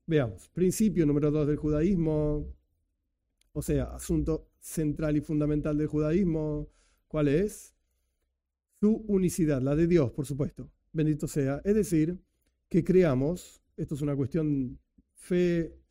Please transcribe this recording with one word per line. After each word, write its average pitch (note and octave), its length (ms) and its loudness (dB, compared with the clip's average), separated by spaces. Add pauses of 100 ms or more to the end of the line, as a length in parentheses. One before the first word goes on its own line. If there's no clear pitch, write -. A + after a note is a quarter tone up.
Veamos, C3 440 -2
principio F3 560 2
número D3 240 2
dos D3+ 160 0
del D3 100 0
judaísmo, D3+ 960 0 (1000)
o D3 100 -6
sea, C#3 220 0 (100)
asunto D#3 640 -4
central D3+ 580 -2
y D3 60 2
fundamental D3 560 -2
del D3+ 80 0
judaísmo, D3+ 840 -2 (400)
¿cuál D3+ 200 0
es? F#3 460 -2 (1040)
Su A3 280 0
unicidad, E3 540 2
la C#3 120 0
de E3 120 2
Dios, E3 260 4
por C#3 140 -6
supuesto, C3 440 -6 (220)
bendito D3+ 340 0
sea. C#3 380 -2
Es G3+ 100 2
decir, F3 440 0 (500)
que E3 160 2
creamos, E3+ 760 2 (140)
esto E3 180 -6
es C#3 80 -6
una C#3+ 120 -2
cuestión C#3 640 -2 (360)
fe, F3 600 0 (160)